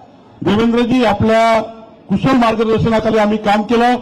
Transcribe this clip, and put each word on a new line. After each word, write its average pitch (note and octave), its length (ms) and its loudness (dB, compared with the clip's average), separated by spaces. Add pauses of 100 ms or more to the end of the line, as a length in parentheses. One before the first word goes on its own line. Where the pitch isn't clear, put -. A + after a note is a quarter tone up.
(420)
देवेंद्रजी, A#3 640 0
आपल्या A3 560 2 (480)
कुशल C4+ 280 0
मार्गदर्शनाखाली A3 800 0
आम्ही G#3+ 200 0
काम G#3 240 0
केलं. A#3+ 400 2